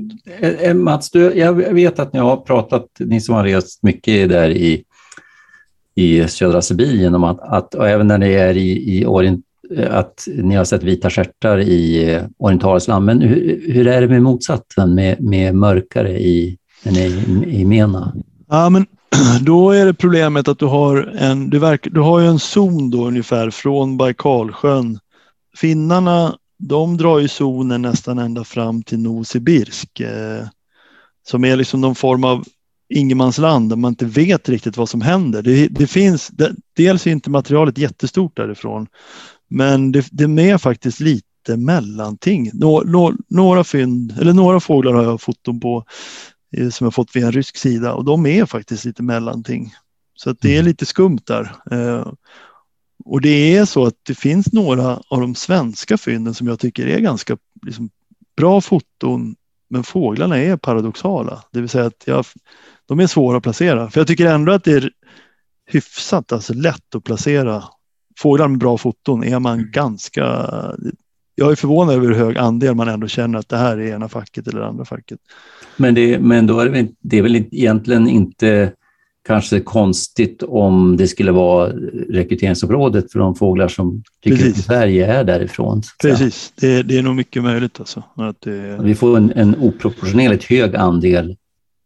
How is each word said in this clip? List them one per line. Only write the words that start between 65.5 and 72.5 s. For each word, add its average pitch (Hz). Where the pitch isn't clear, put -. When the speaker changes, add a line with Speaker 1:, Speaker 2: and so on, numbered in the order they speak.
Speaker 1:
hyfsat, -
alltså 117
lätt 139
att 107
placera. 120
Fåglar 147
med 135
bra 120
foton 120
är 123
man 120
Speaker 3:
Mm. 110
Speaker 1:
ganska, 139
jag 143
är 151
förvånad 151
över 127
hur 117
hög 113
andel 120